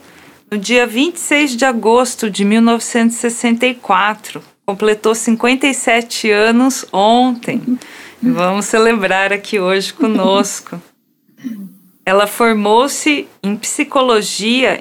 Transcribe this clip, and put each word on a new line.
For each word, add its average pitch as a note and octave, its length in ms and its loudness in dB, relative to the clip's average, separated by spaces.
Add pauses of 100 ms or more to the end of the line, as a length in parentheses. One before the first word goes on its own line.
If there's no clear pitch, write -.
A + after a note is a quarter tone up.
(520)
no G#3+ 60 -4
dia A#3 300 2
vinte C4+ 300 -2
e - 20 -10
seis D4 360 0
de A#3 80 -2
agosto A#3 680 0
de G3 140 -2
mil G#3+ 180 4
novecentos A#3 560 2
e - 20 -10
sessenta A#3 480 -2
e B3+ 80 -2
quatro. G#3 680 -2 (240)
Completou G#3+ 480 0
cinquenta A#3+ 540 0
e C4+ 60 0
sete A#3 580 -2
anos A#3 600 2
ontem. A#3+ 880 0 (440)
Vamos G3 420 0
celebrar G3 680 2
aqui G3+ 260 -4
hoje F#3+ 340 0
conosco. G3 880 -2 (1300)
Ela G3+ 220 2
formou-se A#3 1000 0 (140)
em G3+ 140 -4
psicologia A#3 1300 0